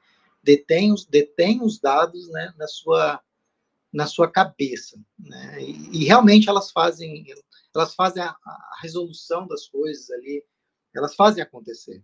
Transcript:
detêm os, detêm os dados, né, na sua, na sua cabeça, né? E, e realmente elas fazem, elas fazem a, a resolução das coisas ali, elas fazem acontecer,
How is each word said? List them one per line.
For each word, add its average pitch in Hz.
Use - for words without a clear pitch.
detêm 160
os, 196
detêm 170
os 220
dados, 170
né, 165
na 151
sua, 156
na 147
sua 165
cabeça, 143
né? -
E, 156
e -
realmente 214
elas 196
fazem, 160
elas 156
fazem 185
a, 170
a -
resolução 170
das 151
coisas 143
ali, 135
elas 143
fazem 214
acontecer, 113